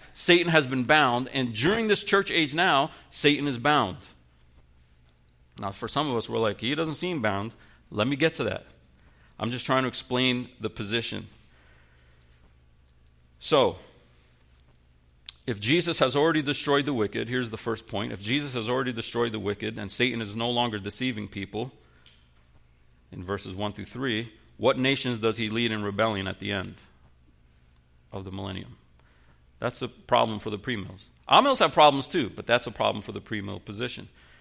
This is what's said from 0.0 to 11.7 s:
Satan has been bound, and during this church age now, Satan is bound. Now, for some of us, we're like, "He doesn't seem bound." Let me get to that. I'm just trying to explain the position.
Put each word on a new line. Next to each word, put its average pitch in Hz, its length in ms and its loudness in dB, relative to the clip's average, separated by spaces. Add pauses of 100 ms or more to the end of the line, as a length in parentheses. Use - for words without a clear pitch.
Satan 175 360 6
has 156 160 6
been 127 160 -2
bound, 127 500 4
and 123 220 -2
during 196 320 2
this 208 160 2
church 196 260 2
age 147 240 2
now, 156 380 4 (220)
Satan 147 340 2
is 135 100 -2
bound. 120 420 2 (1600)
Now, 98 100 -6
for 104 160 -8
some 143 240 0
of 120 60 0
us, 110 120 -2
we're 113 120 -2
like, 107 200 0
"He 123 140 -2
doesn't 156 220 -4
seem 175 260 -4
bound." 107 320 -2 (340)
Let 107 200 0
me 143 80 0
get 160 180 2
to 135 100 -4
that. 95 220 -4 (720)
I'm 117 140 -4
just 127 120 -6
trying 131 200 2
to 127 40 0
explain 123 600 0 (120)
the 107 100 -4
position. 107 580 -4 (2000)